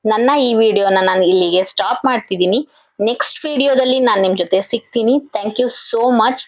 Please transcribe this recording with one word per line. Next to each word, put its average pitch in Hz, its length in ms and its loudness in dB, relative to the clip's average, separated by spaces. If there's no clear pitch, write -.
ನನ್ನ 226 320 2
ಈ 254 160 2
ವಿಡಿಯೋನ 202 480 2
ನಾನು 185 220 2
ಇಲ್ಲಿಗೆ 180 400 2
ಸ್ಟಾಪ್ 208 400 -4
ಮಾಡ್ತಿದ್ದೀನಿ. 214 640 -2
ನೆಕ್ಸ್ಟ್ 226 440 -2
ವಿಡಿಯೋದಲ್ಲಿ 262 560 0
ನಾನ್ 220 220 2
ನಿಮ್ 185 140 0
ಜೊತೆ 180 240 0
ಸಿಗ್ತೀನಿ. 233 600 -2
Thank 208 280 -4
you 247 100 -2
so 233 400 0
much. 247 380 2